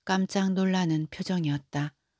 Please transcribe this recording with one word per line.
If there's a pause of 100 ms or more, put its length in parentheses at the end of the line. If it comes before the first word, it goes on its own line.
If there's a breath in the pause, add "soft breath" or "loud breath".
깜짝
놀라는
표정이었다. (260)